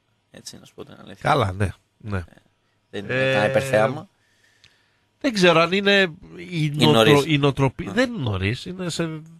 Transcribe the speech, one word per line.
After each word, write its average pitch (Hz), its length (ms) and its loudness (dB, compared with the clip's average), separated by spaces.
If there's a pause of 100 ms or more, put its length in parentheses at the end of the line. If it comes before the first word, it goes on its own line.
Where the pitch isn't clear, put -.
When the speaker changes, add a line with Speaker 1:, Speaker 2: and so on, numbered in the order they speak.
(300)
Speaker 1:
Έτσι, - 280 -20
να - 80 -20
σου - 80 -20
πω 104 100 -18
την 101 160 -20
αλήθεια. - 300 -8
Speaker 2:
Καλά, 120 220 0
ναι, 95 160 -4 (280)
ναι. 101 220 -10
Speaker 1:
Ε, 85 60 -10 (680)
δεν 101 140 -12
είναι 117 100 -8
Speaker 2:
Ε, 131 180 -2
Speaker 1:
κανένα 107 180 0
υπερθέαμα. 113 580 -2 (1120)
Speaker 2:
δεν 269 120 -2
ξέρω 180 280 4
αν 165 120 2
είναι 202 280 2 (360)
η 175 280 -4 (100)
Speaker 1:
Είναι 147 100 0
Speaker 2:
νοτρο-, 110 280 6
Speaker 1:
νωρίς. 139 140 4
Speaker 2:
η 151 120 0
νοτροπία. 139 520 0
Speaker 1:
Α. - 20 -8
Speaker 2:
Δεν 240 200 0
είναι 208 100 -8
νωρίς, 104 440 -4
είναι 180 240 -10
σε 160 300 -6 (200)